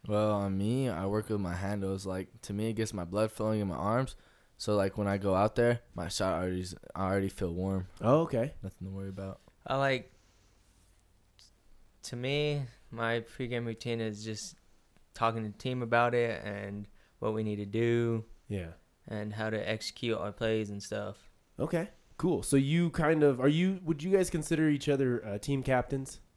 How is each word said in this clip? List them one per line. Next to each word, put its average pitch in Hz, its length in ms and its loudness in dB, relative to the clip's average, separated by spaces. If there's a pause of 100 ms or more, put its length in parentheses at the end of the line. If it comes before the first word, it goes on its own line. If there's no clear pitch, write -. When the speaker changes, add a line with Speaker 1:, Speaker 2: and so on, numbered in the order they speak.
Speaker 1:
Well, 107 260 2
on 98 260 0
me, 120 300 2
I 95 180 -2
work 107 220 -2
with 107 100 0
my 87 160 -2
handles. 98 500 -4
Like, 95 380 -8
to 101 100 -8
me, 107 160 0
it 113 40 -2
gets 110 200 -2
my 90 120 -4
blood 104 260 0
flowing 107 300 0
in 101 60 0
my 85 80 -2
arms. 110 400 0 (440)
So, 107 160 0
like, 98 200 2
when 104 120 0
I 101 100 2
go 98 160 2
out 101 220 4
there, 120 240 4 (160)
my 85 120 -4
shot 92 320 0
already, 92 260 -2 (300)
I 95 100 -2
already 98 240 2
feel 90 220 -2
warm. 95 360 0 (120)
Speaker 2:
Oh, 131 220 4
okay. 139 400 -2
Speaker 1:
Nothing 92 280 -10
to 95 40 -8
worry 98 160 -8
about. 95 300 -10 (260)
Speaker 3:
I 135 120 -2
like, 135 340 0 (1900)
to - 120 -10
me, 143 460 0 (300)
my 117 320 -2 (140)
pregame 120 280 -4
routine 117 360 -4
is 107 220 -4
just 110 320 -8 (580)
talking 113 300 0
to 107 60 -6
the 101 80 -12
team 127 240 -4
about 120 320 4
it 117 300 2
and 101 440 -8 (320)
what 110 140 0
we 110 100 -2
need 104 140 -2
to 104 80 -4
do. 117 580 2 (240)
Speaker 2:
Yeah. 90 240 -4 (360)
Speaker 3:
And 107 260 -6
how 110 160 -2
to 104 200 -2
execute 110 480 -2
our 101 140 -4
plays 110 380 0
and 101 120 -8
stuff. 104 360 -6 (420)
Speaker 2:
Okay, 165 300 -2 (280)
cool. 165 260 2
So - 120 2
you 160 340 4
kind 156 340 4
of, 135 160 6
are 131 80 4
you, 180 360 4
would 151 200 -2
you 185 80 0
guys 190 180 4
consider 160 400 2
each 147 200 2
other, 135 360 2
uh, 104 120 -4
team 135 260 -2
captains? 131 560 0 (180)